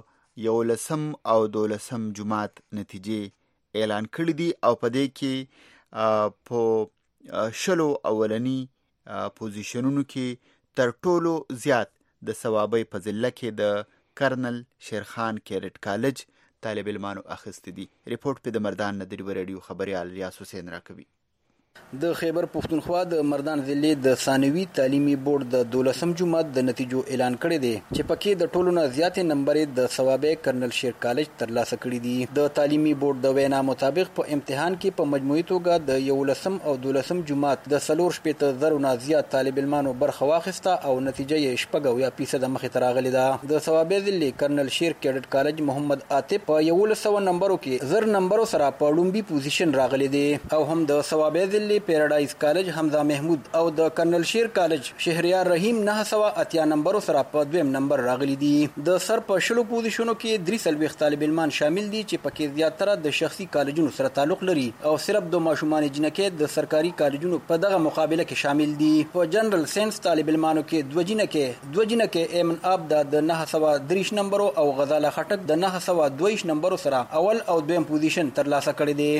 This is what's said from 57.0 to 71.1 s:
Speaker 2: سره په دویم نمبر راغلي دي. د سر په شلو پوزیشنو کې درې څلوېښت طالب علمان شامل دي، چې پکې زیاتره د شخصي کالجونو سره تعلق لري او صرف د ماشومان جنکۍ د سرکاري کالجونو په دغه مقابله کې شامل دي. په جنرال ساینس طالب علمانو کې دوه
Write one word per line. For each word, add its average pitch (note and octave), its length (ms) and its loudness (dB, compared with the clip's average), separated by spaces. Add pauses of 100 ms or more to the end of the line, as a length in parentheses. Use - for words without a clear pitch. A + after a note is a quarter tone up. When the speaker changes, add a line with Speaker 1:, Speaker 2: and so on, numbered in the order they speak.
Speaker 2:
سره D3 240 4
په D3 220 2
دویم D#3+ 240 2
نمبر C#3 300 2
راغلي C3+ 360 0
دي. D3 80 4 (380)
د F3+ 160 4
سر A3+ 260 0
په F#3 160 2
شلو A#3+ 240 2
پوزیشنو A3+ 440 -2
کې A3 320 -2
درې A3 180 0
څلوېښت D#3 380 0
طالب D3 240 2
علمان D#3 320 0
شامل F3 360 0
دي، G#3+ 80 -2
چې F#3+ 220 -6
پکې D3+ 200 -4 (140)
زیاتره D#3+ 360 2 (120)
د C#3+ 120 0
شخصي E3 280 -4 (100)
کالجونو C#3+ 400 0
سره C3+ 220 0
تعلق D#3+ 320 0
لري C#3+ 160 2 (240)
او - 20 4 (140)
صرف G3+ 280 0
د F3 120 2
ماشومان D#3 420 2
جنکۍ D#3 540 -2
د D3 120 0
سرکاري D#3 460 2
کالجونو D3+ 400 0 (100)
په E3 140 2
دغه F#3+ 220 2
مقابله D#3+ 420 0
کې - 160 -4
شامل D3 380 2
دي. D#3 100 6 (240)
په E3+ 200 0
جنرال G3+ 380 2
ساینس G#3 320 -2
طالب D#3 280 2
علمانو D#3 340 2
کې C#3+ 240 -2
دوه E3+ 180 0